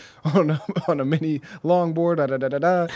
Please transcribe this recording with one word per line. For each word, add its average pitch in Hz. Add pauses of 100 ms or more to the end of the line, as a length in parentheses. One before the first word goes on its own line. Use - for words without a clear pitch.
(100)
<laughs> -
on 156
a, 151 (260)
on 156
a 131
mini 156 (220)
longboard. 170
Da, 147
da, 135
da, 131
da, 143
da. 175